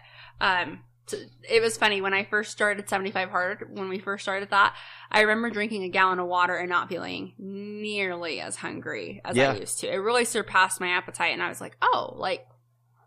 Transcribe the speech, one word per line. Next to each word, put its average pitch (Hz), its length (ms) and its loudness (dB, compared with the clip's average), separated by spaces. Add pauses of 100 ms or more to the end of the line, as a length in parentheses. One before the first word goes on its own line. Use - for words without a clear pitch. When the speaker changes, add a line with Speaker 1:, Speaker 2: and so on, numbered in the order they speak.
(400)
Speaker 1:
Um, 180 400 2 (260)
t-, - 200 -8 (220)
it 226 140 6
was 226 140 0
funny, 208 240 2
when 190 140 0
I 196 100 2
first 214 260 0
started 202 380 0
seventy-five 190 420 -2
Hard, 185 400 -2
when 196 180 -6
we 185 100 -4
first 202 260 -6
started 202 260 -4
that, 202 240 6 (360)
I 214 100 6
remember 220 300 4
drinking 208 340 -2
a 185 40 -4
gallon 185 300 4
of 180 80 0
water 180 300 2
and 175 120 -4
not 175 200 2
feeling 185 500 -8
nearly 196 1000 -6
as 90 160 -8
hungry 113 680 -8
as 127 120 -2
Speaker 2:
Yeah. 135 160 6
Speaker 1:
I 120 60 -2
used - 220 -8
to. - 120 -6
It 165 60 -2
really 240 260 2
surpassed 190 560 2
my 180 80 -2
appetite, 180 440 0
and 147 100 -2
I 175 60 -2
was - 120 -10
like, - 200 -12
"Oh, - 360 2
like, - 300 -4 (600)